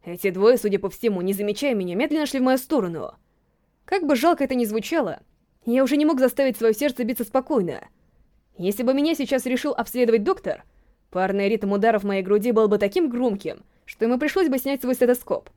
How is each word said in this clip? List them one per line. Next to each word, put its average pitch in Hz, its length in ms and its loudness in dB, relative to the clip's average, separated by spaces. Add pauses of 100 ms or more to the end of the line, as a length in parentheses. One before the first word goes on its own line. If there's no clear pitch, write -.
Эти 175 260 -4
двое, 214 260 4
судя 202 220 -2
по 196 100 -6
всему, 196 320 -2
не 196 120 -2
замечая 208 420 -2
меня, 180 200 -4
медленно 294 300 0
шли 269 140 -4
в 254 40 2
мою 262 140 4
сторону. 185 580 -4 (680)
Как 359 220 -4
бы 285 100 4
жалко 285 300 2
это 262 100 -4
ни 247 80 0
звучало, 220 560 -4 (460)
я 247 180 2
уже 285 140 2
не 302 80 2
мог 302 140 2
заставить 262 380 2
свое 226 160 2
сердце 269 300 -2
биться 226 220 -4
спокойно. 233 640 -2 (680)
Если 202 260 -4
бы 262 100 2
меня 294 220 0
сейчас 262 300 -2
решил 254 280 -2
обследовать 233 500 2
доктор, 311 400 -4 (460)
парный 196 400 0
ритм 202 240 0
ударов 208 300 2
в 202 40 -4
моей 196 160 -2
груди 208 300 2
был 214 160 4
бы 208 80 2
таким 247 320 0
громким, 240 540 -4 (220)
что - 200 -4
ему 247 120 2
пришлось 302 300 0
бы 262 100 0
снять 269 240 -4
свой 254 140 0
стетоскоп. 247 600 0